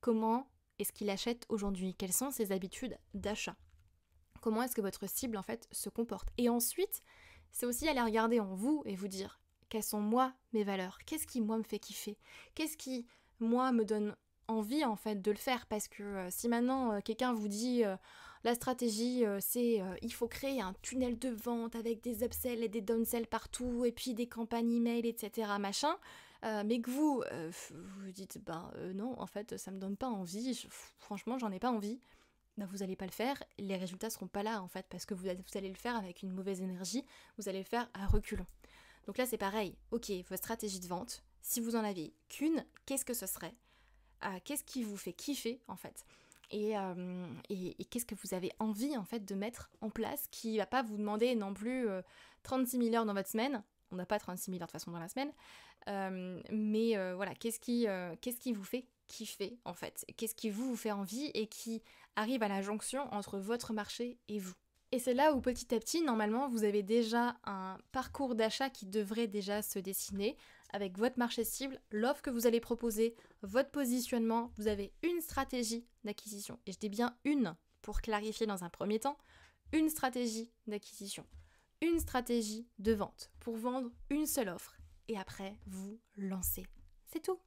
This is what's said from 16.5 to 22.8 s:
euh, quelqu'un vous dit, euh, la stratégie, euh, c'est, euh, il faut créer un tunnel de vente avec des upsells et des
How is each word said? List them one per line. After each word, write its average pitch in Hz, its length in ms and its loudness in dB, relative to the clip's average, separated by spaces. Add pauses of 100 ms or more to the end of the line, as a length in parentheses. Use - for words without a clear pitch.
euh, 202 80 2
quelqu'un 240 320 0
vous 214 160 0
dit, 233 360 2
euh, 190 120 0 (500)
la 240 80 6
stratégie, 240 720 2
euh, 202 140 2
c'est, 233 420 4
euh, 185 200 -4
il 233 100 -4
faut 233 160 0
créer 269 320 -2
un 185 200 -2
tunnel 247 380 0
de 254 120 -2
vente 233 440 -2
avec 226 260 0
des 233 220 -2
upsells 240 400 0
et 226 60 2
des 220 120 0